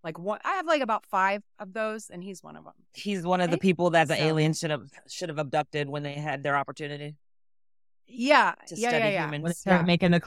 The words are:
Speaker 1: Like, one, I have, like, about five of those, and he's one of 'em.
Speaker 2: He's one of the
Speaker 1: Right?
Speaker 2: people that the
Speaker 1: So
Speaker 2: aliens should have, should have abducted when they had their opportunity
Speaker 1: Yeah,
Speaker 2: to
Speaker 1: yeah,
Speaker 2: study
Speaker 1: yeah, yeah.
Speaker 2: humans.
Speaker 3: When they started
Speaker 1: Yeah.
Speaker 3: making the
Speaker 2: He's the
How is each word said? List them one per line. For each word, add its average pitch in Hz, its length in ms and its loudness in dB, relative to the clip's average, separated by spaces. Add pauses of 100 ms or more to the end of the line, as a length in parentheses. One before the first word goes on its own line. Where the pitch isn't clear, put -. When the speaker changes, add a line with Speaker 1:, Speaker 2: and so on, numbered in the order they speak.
Speaker 1:
Like, 165 160 -10
one, 202 260 -6
I 302 120 -2
have, 330 100 -6
like, 302 160 2
about 214 240 -2
five 196 340 0 (160)
of 190 160 -14
those, 220 380 -6
and 175 120 -14
he's 190 200 -14
one 156 120 -18
of 156 120 -20
'em. - 60 -20 (200)
Speaker 2:
He's 196 300 -4
one 180 180 2
of 175 80 2
the 170 60 2
Speaker 1:
Right? - 60 -4
Speaker 2:
people 175 300 4
that 160 160 4
the 151 80 0
Speaker 1:
So 139 80 0
Speaker 2:
aliens 156 360 2
should 165 100 -6
have, 139 180 -6 (220)
should 175 200 -8
have 151 100 -6
abducted 147 500 -2
when 147 140 -6
they 143 100 -8
had 143 300 -6
their 143 120 0
opportunity 143 600 -6 (920)
Speaker 1:
Yeah, 247 480 4 (140)
Speaker 2:
to 170 80 -14
Speaker 1:
yeah, 226 140 -2
Speaker 2:
study 226 160 2
Speaker 1:
yeah, 208 80 2
yeah. 170 120 0
Speaker 2:
humans. 147 180 -4
Speaker 3:
When 165 60 0
they 175 60 -2
started 180 260 2
Speaker 1:
Yeah. 170 60 2
Speaker 3:
making 175 240 4
the 175 60 6
Speaker 2:
He's 170 80 0
the - 20 -